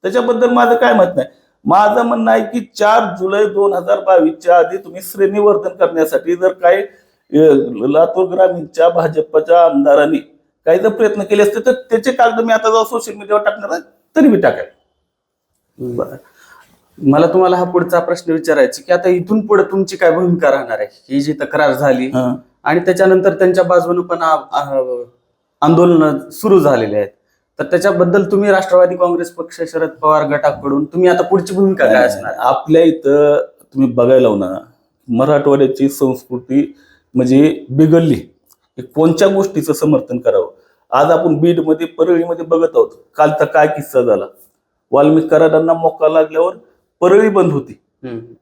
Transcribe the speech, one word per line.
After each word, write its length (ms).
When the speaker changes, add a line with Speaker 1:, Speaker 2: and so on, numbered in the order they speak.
Speaker 1:
त्याच्याबद्दल 480
माझं 260
काय 180
मत 120
नाही. 120
माझं 360
म्हणणं 300
आहे 120
की 320
चार 440
जुलै 260
दोन 280
हजार 260
बावीस 440
च्या 140
आधी 200
तुम्ही 240
श्रेणीवर्धन 680
करण्यासाठी 680
जर 180
काही, 300
अ, 140
लातूर 420
ग्रामीणच्या 600
भाजपच्या 760
आमदारांनी 520
काही 140
जर 100
प्रयत्न 340
केले 200
असते 220
तर 60
त्याचे 400
कागद 320
मी 100
आता 140
जेव्हा 160
सोशल 300
मीडियावर 300
टाकणार 280
आहे 100
तरी 120
मी 100
टाकेल. 400
Speaker 2:
बरं. 380
मला 160
तुम्हाला 280
हा 80
पुढचा 360
प्रश्न 320
विचारायचा 500
की 120
आता 160
इथून 360
पुढे 180
तुमची 340
काय 140
भूमिका 400
राहणार 280
आहे, 80
ही 120
जी 120
तक्रार 400
झाली 340
Speaker 1:
हां. 280
Speaker 2:
आणि 160
त्याच्यानंतर 540
त्यांच्या 300
बाजूने 380
पण 200
आ-, 160
आ-, 300
आंदोलन 680
सुरू 300
झालेले 380
आहेत, 100
तर 40
त्याच्याबद्दल 680
तुम्ही 200
राष्ट्रवादी 440
काँग्रेस 360
पक्ष, 360
शरद 220
पवार 380
गटाकडून 580
तुम्ही 240
आता 120
पुढची 320
भूमिका 320
काय 80
Speaker 1:
नाही, 120
Speaker 2:
असणार? 320
Speaker 1:
आपल्या 440
इथं 640
तुम्ही 180
बघायला 360
हो 80
ना, 180
मराठवाड्याची 840
संस्कृती 880
म्हणजे 560
बिघडली, 600
हे 40
कोणत्या 460
गोष्टीचं 460
समर्थन 440
करावं? 340
आज 200
आपण 260
बीडमध्ये, 500
परळीमध्ये 580
बघत 300
आहोत, 140
कालचा 300
काय 220
किस्सा 340
झाला, 240
वाल्मिक 360
कराडांना 460
मोका 340
लागल्यावर 460
परळी 300
बंद 240
होती, 260
Speaker 2:
हम्म. 160